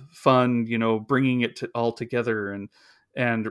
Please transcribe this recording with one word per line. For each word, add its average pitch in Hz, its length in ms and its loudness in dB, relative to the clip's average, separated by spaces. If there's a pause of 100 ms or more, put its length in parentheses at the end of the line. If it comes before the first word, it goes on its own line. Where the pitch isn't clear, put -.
(120)
fun, 123 540 4
you 117 120 -2
know, 113 220 2
bringing 127 400 0
it 117 160 -2
to, - 180 -10
all 117 180 0
together 113 600 -4
and, 101 160 -10 (480)
and 117 340 -2